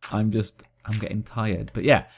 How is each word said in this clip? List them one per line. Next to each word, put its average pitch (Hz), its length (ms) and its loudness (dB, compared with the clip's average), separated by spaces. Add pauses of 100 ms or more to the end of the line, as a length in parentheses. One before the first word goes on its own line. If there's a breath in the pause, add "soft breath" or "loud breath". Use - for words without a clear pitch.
(120)
I'm 107 180 2
just, - 320 -2 (220)
I'm 110 160 -4
getting - 240 -4
tired. 107 500 -4
But 113 80 -2
yeah, 120 220 6 (140)